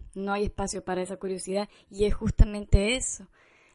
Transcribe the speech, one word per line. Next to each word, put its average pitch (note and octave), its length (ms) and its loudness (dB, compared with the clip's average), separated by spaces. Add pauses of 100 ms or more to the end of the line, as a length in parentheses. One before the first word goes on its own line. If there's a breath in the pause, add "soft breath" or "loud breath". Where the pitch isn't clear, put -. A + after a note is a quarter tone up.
(140)
no G3 180 -4
hay G#3 120 0
espacio G3 420 -4
para F#3 160 -2
esa F#3 160 -6
curiosidad, F#3+ 500 -4 (220 loud breath)
y G#3 160 0
es G3+ 80 4
justamente G#3 840 4
eso, - 340 -6 (460 soft breath)